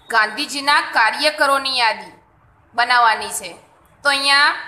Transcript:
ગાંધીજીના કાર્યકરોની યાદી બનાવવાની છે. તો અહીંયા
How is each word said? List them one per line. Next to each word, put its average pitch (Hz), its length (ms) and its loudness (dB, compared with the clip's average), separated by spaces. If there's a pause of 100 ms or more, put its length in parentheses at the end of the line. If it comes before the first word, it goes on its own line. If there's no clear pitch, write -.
(100)
ગાંધીજીના 277 680 0
કાર્યકરોની 277 960 0
યાદી 220 340 -2 (640)
બનાવવાની 233 540 2
છે. 185 280 -12 (460)
તો 277 60 -2
અહીંયા 277 460 2 (140)